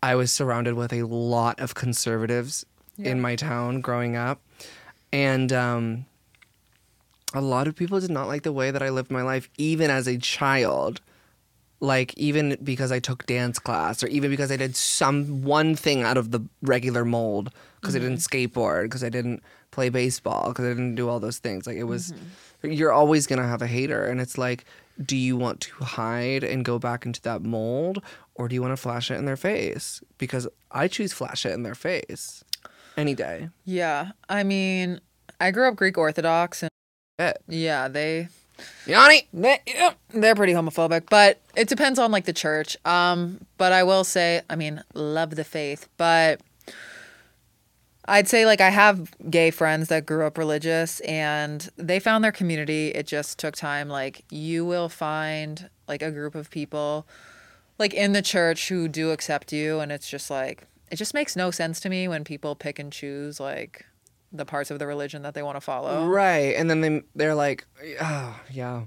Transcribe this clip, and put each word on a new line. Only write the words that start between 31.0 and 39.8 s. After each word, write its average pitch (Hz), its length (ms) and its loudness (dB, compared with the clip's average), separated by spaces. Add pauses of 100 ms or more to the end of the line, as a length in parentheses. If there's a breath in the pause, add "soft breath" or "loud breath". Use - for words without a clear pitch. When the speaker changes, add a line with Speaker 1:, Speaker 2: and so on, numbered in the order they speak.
Speaker 1:
flash - 320 -8
it 110 80 -2
in 107 120 -6
their 110 100 -10
face - 680 -8 (540 loud breath)
any 147 180 0
day. 85 360 -8 (160)
Speaker 2:
Yeah. 175 460 -4 (180)
I 202 140 -2
mean, 190 560 -2 (400)
I 180 100 4
grew 240 180 4
up 226 80 0
Greek 190 220 2
Orthodox 165 640 2
and 165 80 -6 (480)
Speaker 1:
Yeah. 170 140 0 (140)
Speaker 2:
yeah, 160 420 -2
they 156 400 -4 (580 loud breath)
Speaker 1:
Yanni! 262 460 10
Speaker 2:
they, 220 340 4
yeah, 330 260 4 (180)